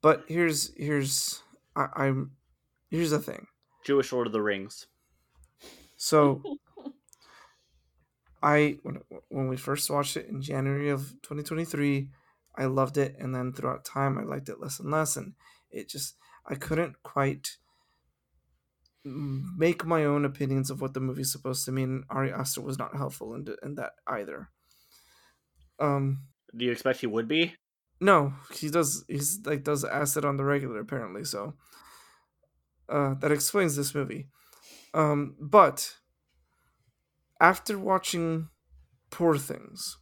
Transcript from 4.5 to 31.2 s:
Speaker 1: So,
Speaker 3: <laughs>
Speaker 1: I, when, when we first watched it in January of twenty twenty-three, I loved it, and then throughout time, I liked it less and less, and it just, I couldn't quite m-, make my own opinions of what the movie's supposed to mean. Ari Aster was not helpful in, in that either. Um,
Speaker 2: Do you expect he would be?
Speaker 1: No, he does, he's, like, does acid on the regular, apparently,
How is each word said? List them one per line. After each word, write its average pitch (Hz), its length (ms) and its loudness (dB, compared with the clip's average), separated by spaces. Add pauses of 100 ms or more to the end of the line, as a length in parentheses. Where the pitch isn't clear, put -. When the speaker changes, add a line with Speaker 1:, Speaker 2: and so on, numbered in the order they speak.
Speaker 1:
So, 147 500 6
Speaker 3:
<laughs> 285 140 -10 (1800)
Speaker 1:
I, 151 400 4
when, - 180 -8 (280)
when 135 200 -2
we 131 100 -2
first 139 320 -4
watched 143 260 0
it - 120 -6
in 139 120 -6
January 139 480 -2
of 139 320 -4
twenty 147 220 -8
twenty-three, 143 640 0 (480)
I 135 80 -2
loved 135 320 2
it, 139 220 0
and 131 160 -6
then 127 180 -4
throughout 131 320 -6
time, 139 340 -2
I - 40 -6
liked 139 260 -8
it - 120 -12
less - 200 -10
and 143 100 -6
less, 156 260 0
and - 180 -12 (360)
it - 200 -12
just, - 260 -10 (300)
I - 80 -6
couldn't 151 480 -4
quite - 560 -4 (1500)
m-, 139 540 -8
make 170 260 2
my 160 220 2
own 147 180 2
opinions 135 460 0
of 135 100 -6
what 135 140 -4
the 131 60 -2
movie's 131 300 -2
supposed 131 360 -4
to 127 60 -4
mean. 131 360 -2
Ari 135 240 -2
Aster - 300 -4
was 135 160 -6
not - 180 -6
helpful 123 380 -6
in, 143 120 -10 (160)
in 143 120 -8
that 139 180 -8 (140)
either. 101 420 -6 (1300)
Um, 139 440 0 (340)
Speaker 2:
Do 120 80 -4
you 120 80 2
expect 127 280 0
he 127 60 -2
would 113 220 0
be? 165 280 2 (440)
Speaker 1:
No, 165 320 6 (220)
he 151 160 -6
does, 147 360 2
he's, 143 380 -2
like, 143 200 -2
does 147 200 0
acid 143 400 -2
on 139 140 0
the 139 60 0
regular, 135 360 0
apparently, 110 440 -6